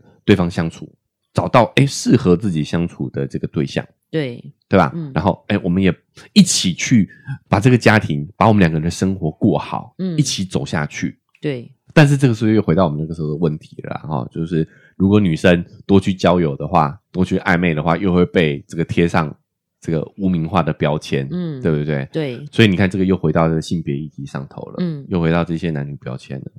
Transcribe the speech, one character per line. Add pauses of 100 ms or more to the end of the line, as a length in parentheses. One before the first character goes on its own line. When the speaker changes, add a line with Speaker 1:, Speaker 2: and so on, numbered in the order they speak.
(240)
Speaker 1:
对
方
相
处， (400)
找
到，
诶，
适
合
自
己
相
处
的
这
个
对
象？ (240)
Speaker 2:
对。 (280)
Speaker 1:
对
吧？
Speaker 2:
嗯。
Speaker 1:
然
后，
诶，
我
们
也 (380)
一
起
去 (380)
把
这
个
家
庭， (120)
把
我
们
两
个
人
的
生
活
过
好，
Speaker 2:
嗯。
Speaker 1:
一
起
走
下
去。 (240)
Speaker 2:
对。 (240)
Speaker 1:
但
是
这
个
时
候
又
回
到
我
们
那
个
时
候
的
问
题
了
啦，
哈，
就
是 (280)
如
果
女
生 (200)
多
去
交
友
的
话， (140)
多
去
暧
昧
的
话，
又
会
被
这
个
贴
上 (460)
这
个 (120)
污
名
化
的
标
签，
Speaker 2:
嗯。
Speaker 1:
对
不
对？
Speaker 2:
对。
Speaker 1:
所
以
你
看，
这
个
又
回
到
这
个
性
别
议
题
上
头
了，
Speaker 2:
嗯。
Speaker 1:
又
回
到
这
些
男
女
标
签
了。